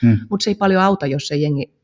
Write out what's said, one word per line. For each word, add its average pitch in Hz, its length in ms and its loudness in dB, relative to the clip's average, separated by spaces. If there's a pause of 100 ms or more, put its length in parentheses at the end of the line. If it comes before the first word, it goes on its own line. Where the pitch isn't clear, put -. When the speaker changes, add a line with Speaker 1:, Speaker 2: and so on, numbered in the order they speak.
Speaker 1:
Mm. 113 160 4 (120)
Speaker 2:
mut 202 100 -4
se 214 100 -2
ei 196 40 -2
paljon 190 280 2
auta, 190 240 0
jos 135 240 -6
ei 147 120 -2
jengi 147 280 -2 (140)